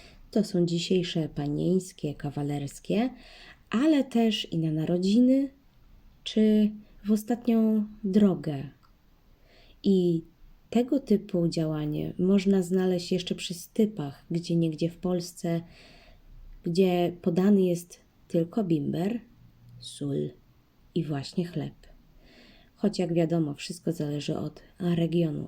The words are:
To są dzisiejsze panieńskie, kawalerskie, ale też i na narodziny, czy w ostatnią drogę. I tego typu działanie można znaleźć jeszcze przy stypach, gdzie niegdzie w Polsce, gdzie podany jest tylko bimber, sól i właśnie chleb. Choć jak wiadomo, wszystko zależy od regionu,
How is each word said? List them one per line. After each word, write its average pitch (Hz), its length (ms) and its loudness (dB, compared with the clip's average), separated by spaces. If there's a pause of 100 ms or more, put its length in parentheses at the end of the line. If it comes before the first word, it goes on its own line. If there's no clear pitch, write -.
(300)
To 208 140 2
są 175 220 0
dzisiejsze 170 600 -2
panieńskie, 151 840 -4
kawalerskie, 143 960 -4 (600)
ale 277 340 2
też 226 480 0
i 165 60 -2
na 160 120 0
narodziny, 196 760 2 (760)
czy 214 460 4 (340)
w 208 80 0
ostatnią 220 760 2 (180)
drogę. 170 640 2 (1120)
I 175 400 4 (480)
tego 254 300 2
typu 180 480 0
działanie 156 720 -4
można 190 440 2
znaleźć 185 500 0
jeszcze 180 220 -4
przy - 200 -8
stypach, 208 760 -4
gdzie 170 260 -2
niegdzie 165 340 0
w 170 60 -14
Polsce, 175 640 -4 (1040)
gdzie 175 500 2 (100)
podany 190 400 4
jest 175 380 -2 (280)
tylko 170 360 0
bimber, 165 560 -2 (580)
sól 147 520 -6 (640)
i 165 100 0
właśnie 147 400 -4
chleb. 147 300 -8 (1040)
Choć 202 220 -2
jak 170 160 -2
wiadomo, 165 400 2
wszystko - 380 -6
zależy 147 460 -4
od - 240 -10 (160)
regionu, 170 680 0